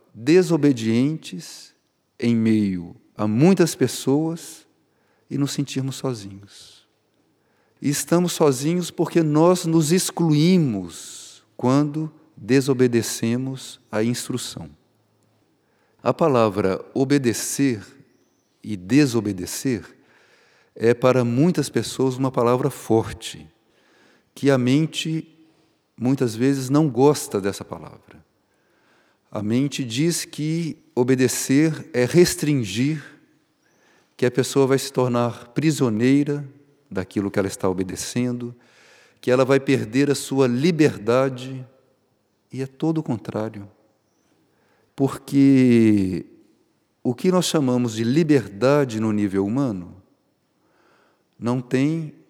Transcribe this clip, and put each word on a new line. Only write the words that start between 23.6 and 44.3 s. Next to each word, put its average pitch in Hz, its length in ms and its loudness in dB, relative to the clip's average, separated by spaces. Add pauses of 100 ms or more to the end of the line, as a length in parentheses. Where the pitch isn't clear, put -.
que 139 160 -2
a 135 80 6
mente 156 720 0 (680)
muitas 123 400 0
vezes 131 340 0
não 147 180 2
gosta 131 520 2
dessa 98 240 -4
palavra. - 600 -16 (1040)
A 107 140 -8
mente 135 400 -2
diz 139 420 -2
que 156 540 -6 (160)
obedecer 131 960 0
é 123 120 0
restringir, 143 1000 2 (1120)
que - 80 -2
a 120 60 2
pessoa 135 380 2
vai 135 100 2
se - 140 -10
tornar 120 560 -2
prisioneira 143 1000 0 (400)
daquilo 98 400 -4
que 101 120 -2
ela 98 80 0
está - 200 -4
obedecendo, 120 840 -6 (640)
que 123 120 0
ela 131 120 4
vai 135 140 4
perder 135 540 0
a - 20 -4
sua 135 320 0
liberdade, 131 1200 0 (880)
e 127 100 -8
é 131 60 -8
todo 160 300 -2
o 151 40 -2
contrário. 107 640 -8 (1300)